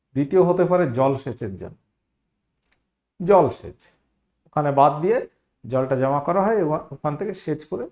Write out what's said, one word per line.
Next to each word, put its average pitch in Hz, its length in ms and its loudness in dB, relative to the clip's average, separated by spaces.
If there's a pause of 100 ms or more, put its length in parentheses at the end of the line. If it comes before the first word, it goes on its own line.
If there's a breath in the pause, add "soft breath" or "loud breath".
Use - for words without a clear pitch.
(120)
দ্বিতীয় 147 300 2
হতে 180 220 2
পারে 170 280 0
জলসেচের 123 640 -2
জন্য। 87 180 -14 (1500)
জলসেচ, 165 600 2 (600)
ওখানে 143 260 -2
বাঁধ 147 280 4
দিয়ে 214 260 0 (400)
জলটা 131 300 0
জমা 135 240 0
করা 175 220 0
হয় 220 140 2
এবং 160 220 0 (120)
ওখান 147 260 -6
থেকে 190 180 -8
সেচ 151 320 -8
করে 240 240 -8